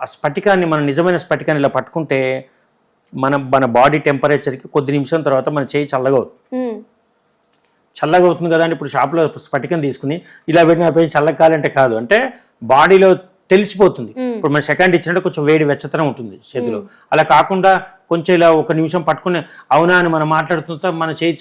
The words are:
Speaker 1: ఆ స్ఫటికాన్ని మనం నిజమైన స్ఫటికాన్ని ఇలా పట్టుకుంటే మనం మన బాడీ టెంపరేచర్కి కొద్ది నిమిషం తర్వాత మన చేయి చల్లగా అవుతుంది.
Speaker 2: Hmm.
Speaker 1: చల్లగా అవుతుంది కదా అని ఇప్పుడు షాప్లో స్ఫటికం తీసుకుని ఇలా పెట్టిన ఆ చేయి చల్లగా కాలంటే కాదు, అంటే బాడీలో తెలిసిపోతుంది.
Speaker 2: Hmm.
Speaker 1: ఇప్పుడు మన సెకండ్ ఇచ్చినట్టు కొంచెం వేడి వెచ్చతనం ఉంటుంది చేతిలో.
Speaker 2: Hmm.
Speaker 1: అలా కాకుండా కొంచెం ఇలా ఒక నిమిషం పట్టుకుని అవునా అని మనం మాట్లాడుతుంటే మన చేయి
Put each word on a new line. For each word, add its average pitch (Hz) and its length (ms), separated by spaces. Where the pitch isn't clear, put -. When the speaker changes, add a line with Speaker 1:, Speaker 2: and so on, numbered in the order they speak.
Speaker 1:
ఆ 127 40
స్ఫటికాన్ని 180 600
మనం 156 200
నిజమైన 170 300
స్ఫటికాన్ని 151 460
ఇలా 139 80
పట్టుకుంటే 135 800
మనం 135 360
మన 135 140
బాడీ 127 320
టెంపరేచర్కి 143 680
కొద్ది 139 240
నిమిషం 147 300
తర్వాత 135 280
మన 147 160
చేయి 147 200
చల్లగా 135 200
అవుతుంది. 254 540
Speaker 2:
Hmm. 214 140
Speaker 1:
చల్లగా 175 300
అవుతుంది 170 280
కదా 165 100
అని 165 100
ఇప్పుడు 147 160
షాప్లో 139 480
స్ఫటికం 147 440
తీసుకుని 143 400
ఇలా 170 140
పెట్టిన 165 220
ఆ 165 40
చేయి 165 180
చల్లగా 147 280
కాలంటే 160 340
కాదు, 131 260
అంటే 120 380
బాడీలో 175 500
తెలిసిపోతుంది. 185 600
Speaker 2:
Hmm. 247 240
Speaker 1:
ఇప్పుడు 170 160
మన 147 80
సెకండ్ 175 360
ఇచ్చినట్టు 170 260
కొంచెం 160 240
వేడి 156 180
వెచ్చతనం 147 440
ఉంటుంది 113 280
చేతిలో. 120 420
Speaker 2:
Hmm. 98 100
Speaker 1:
అలా 151 100
కాకుండా 175 600
కొంచెం 170 260
ఇలా 165 160
ఒక 160 200
నిమిషం 160 300
పట్టుకుని 156 400
అవునా 170 260
అని 175 120
మనం 156 200
మాట్లాడుతుంటే 160 640
మన 160 220
చేయి 165 180